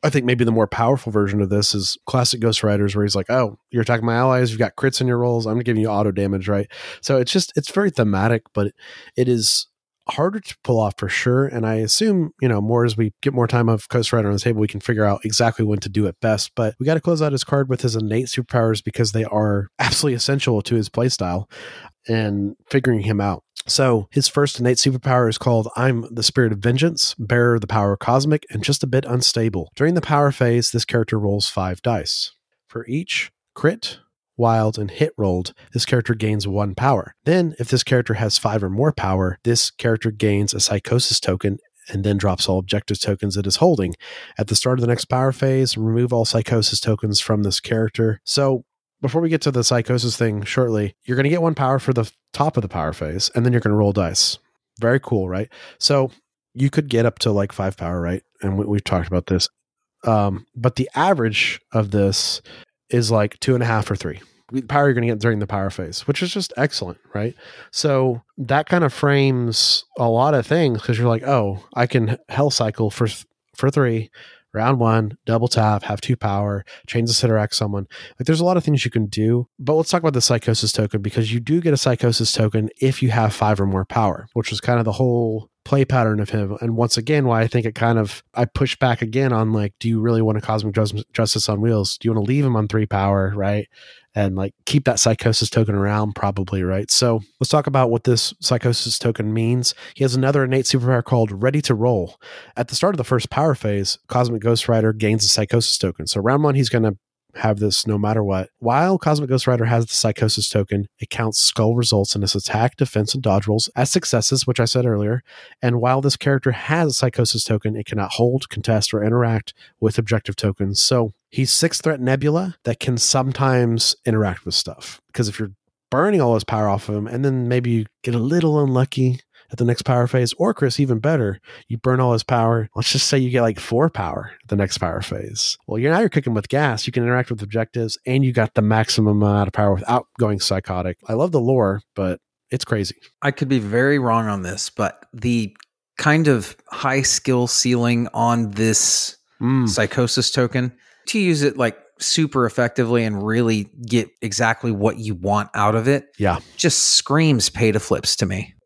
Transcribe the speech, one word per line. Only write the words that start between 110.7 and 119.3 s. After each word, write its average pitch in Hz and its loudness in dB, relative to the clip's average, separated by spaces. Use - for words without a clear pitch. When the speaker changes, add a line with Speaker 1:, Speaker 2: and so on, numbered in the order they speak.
Speaker 1:
it - -10
counts 110 -2
Skull 113 2
results 110 2
in 101 -2
his 98 -2
attack, 110 0
defense, 107 0
and 135 -6
dodge 101 2
rolls 107 0
as 131 0
successes, - 0
which 123 0
I 117 2
said 123 0
earlier. 110 0
And 120 0
while 127 2
this 139 0
character 139 0
has 151 0
a - -4
Psychosis 117 0
token, 107 -2
it 107 -8
cannot 101 -4
hold, 123 0
contest, 107 0
or 104 0
interact 113 0